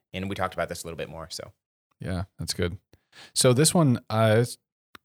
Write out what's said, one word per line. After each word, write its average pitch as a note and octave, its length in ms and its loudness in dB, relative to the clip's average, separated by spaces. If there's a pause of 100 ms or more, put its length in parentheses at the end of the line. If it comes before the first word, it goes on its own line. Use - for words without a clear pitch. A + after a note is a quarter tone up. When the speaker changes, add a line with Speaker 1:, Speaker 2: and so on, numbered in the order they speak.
(140)
Speaker 1:
And F#2+ 160 -6
we G2 60 -6
talked F#2 180 -4
about E2+ 160 -4
this E2+ 140 -10
a - 40 -16
little E2 100 -12
bit D2+ 120 -8
more, D#2+ 220 -16
so. - 200 -14 (480)
Speaker 2:
Yeah, F2+ 240 -6 (140)
that's - 160 -8
good. F2+ 240 -4 (560)
So - 200 4
this C#3+ 200 4
one, D3 260 4 (100)
uh, A2 360 4 (600)